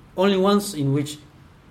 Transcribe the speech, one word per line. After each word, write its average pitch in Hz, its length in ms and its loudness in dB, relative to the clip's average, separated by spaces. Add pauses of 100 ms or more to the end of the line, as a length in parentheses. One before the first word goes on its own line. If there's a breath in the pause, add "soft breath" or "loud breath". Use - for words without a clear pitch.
(160)
only 196 200 2
once 202 380 0
in 139 180 -2
which, 143 240 -4 (540)